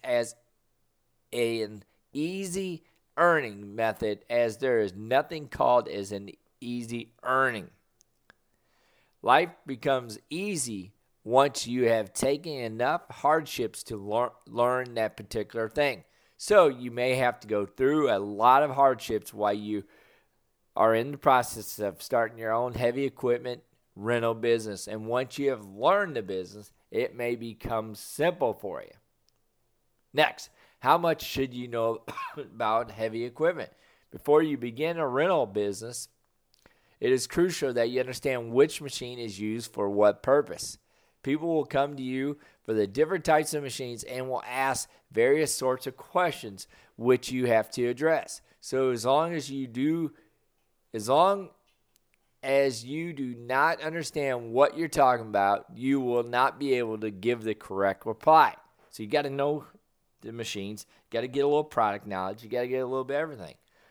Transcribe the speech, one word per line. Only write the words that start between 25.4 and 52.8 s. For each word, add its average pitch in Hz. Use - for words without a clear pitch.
have 110
learned 147
the 110
business, 95
it 120
may 120
become 110
simple 147
for 82
you. 50
Next, -
how 147
much 170
should 135
you 123
know 117
<coughs> -
about 113
heavy 110
equipment? 147
Before 151
you 151
begin 127
a 156
rental 143
business, 104
it 123
is 127
crucial 170
that 120
you 127
understand 123
which 143
machine 123
is 110
used 110
for 101
what 101
purpose. 139
People 151
will 151
come 143
to 131
you 131
for 113
the 104
different 156
types 156
of 147
machines 123
and 127
will 127
ask 131
various 143
sorts 127
of 127
questions 139
which 123
you 127
have 113
to 123
address. 143
So 131
as 113
long 151
as 139
you 135
do, 147
as 107
long 185
as 135